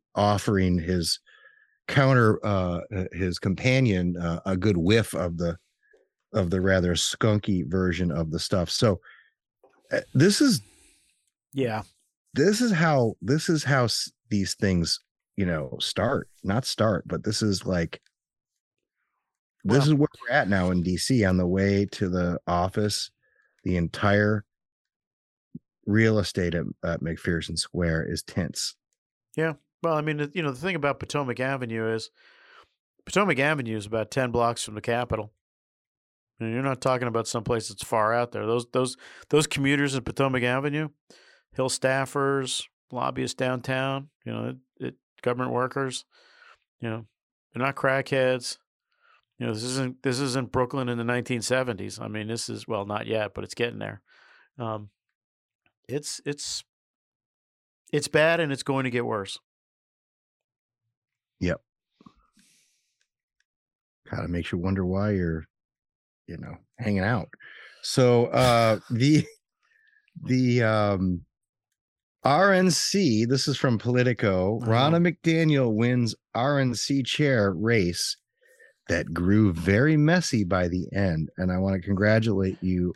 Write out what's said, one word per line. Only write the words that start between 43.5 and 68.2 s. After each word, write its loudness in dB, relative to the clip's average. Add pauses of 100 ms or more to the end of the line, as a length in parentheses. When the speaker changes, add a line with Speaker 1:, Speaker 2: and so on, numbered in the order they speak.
Speaker 2:
you -10
know, -6
it, -10 (300)
it, -10 (280)
government -2
workers, -4 (760)
you -8
know, -10 (460)
they're -6
not -4
crackheads. 0 (800)
You -6
know, -4
this -6
isn't, -6
this 0
isn't -2
Brooklyn -2
in -4
the -4
nineteen -2
seventies. -4
I -10
mean, -8
this -6
is, -10
well, -4
not -6
yet, -2
but -8
it's -14
getting -4
there. -10 (560)
Um, -8 (1000)
it's, -10
it's, -10 (1300)
it's -2
bad, 4
and -2
it's -6
going -2
to -4
get -2
worse. -6 (2000)
Speaker 1:
Yep. -2 (2500)
Kinda -6
makes -4
you -2
wonder -2
why 0
you're, -2 (840)
you -12
know, -14 (220)
hanging -2
out. 0 (540)
So, 4